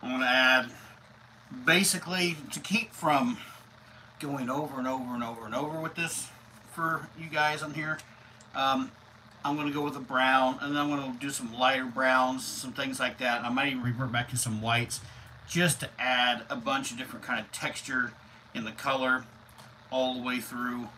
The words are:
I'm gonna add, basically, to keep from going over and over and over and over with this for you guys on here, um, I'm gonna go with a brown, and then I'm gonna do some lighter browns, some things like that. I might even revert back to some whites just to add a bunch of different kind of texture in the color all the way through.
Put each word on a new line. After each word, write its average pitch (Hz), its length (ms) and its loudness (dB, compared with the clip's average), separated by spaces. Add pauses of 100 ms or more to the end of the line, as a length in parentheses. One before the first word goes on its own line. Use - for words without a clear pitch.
I'm 127 100 -6
gonna 127 160 0
add, 127 440 6 (960)
basically, 175 680 4 (160)
to 151 80 -6
keep 220 320 -2
from 135 440 4 (840)
going 139 280 -4
over 139 300 -2
and 127 80 -2
over 127 260 -2
and 120 120 -4
over 113 200 -8
and 110 120 -6
over 151 240 -4
with 160 160 -6
this 170 320 -4 (440)
for 160 360 -2 (100)
you 160 80 -10
guys 151 380 0
on 147 100 -8
here, 156 240 -4 (560)
um, 135 380 2 (520)
I'm 147 120 0
gonna 147 160 -2
go 147 100 0
with 139 140 -2
a 139 40 -8
brown, 131 600 4
and 143 120 -4
then 147 100 2
I'm 147 60 2
gonna 139 300 -2
do 139 120 -6
some 120 220 -6
lighter 131 340 4
browns, 131 580 4
some - 280 -8
things 131 280 -4
like 127 180 -2
that. 120 260 0
I 120 40 -2
might 135 240 2
even 127 100 -4
revert 120 300 0
back 123 180 0
to 127 60 -4
some 110 260 -2
whites 117 380 0 (480)
just 170 320 2
to - 180 -6
add 123 500 2
a 143 60 -4
bunch 131 380 -2
of 117 40 -10
different 127 280 -10
kind 120 160 -2
of 107 100 -12
texture 127 600 -4 (420)
in 117 100 -4
the 110 60 -6
color 131 540 0 (680)
all 131 240 2
the 123 80 -6
way 123 160 -2
through. 123 600 -6